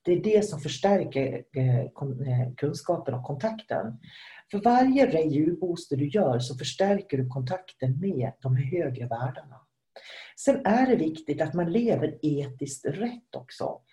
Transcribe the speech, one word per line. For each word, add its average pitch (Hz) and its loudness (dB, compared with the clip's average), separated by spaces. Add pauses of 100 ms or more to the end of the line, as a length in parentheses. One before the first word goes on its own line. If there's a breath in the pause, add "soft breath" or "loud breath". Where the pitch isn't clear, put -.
Det 180 2
är 175 2
det 214 6
som 165 -6
förstärker, 151 0 (120)
eh, 127 2
kon-, 135 -6
eh, 123 -2
kunskapen 165 -2
och 123 -6
kontakten. 220 -6 (520 loud breath)
För 202 -4
varje 254 6
reju-booster 160 0
du 143 0
gör 139 2
så 127 -6
förstärker 196 0
du 127 -2
kontakten 131 -4
med 160 -2 (100)
de 127 0
högre 127 -2
världarna. 123 -8 (760 loud breath)
Sen - 2
är 240 4
det 240 4
viktigt 156 -2
att 156 -2
man 170 -2
lever 170 0
etiskt 143 -4
rätt 208 -6
också. - -10 (140 soft breath)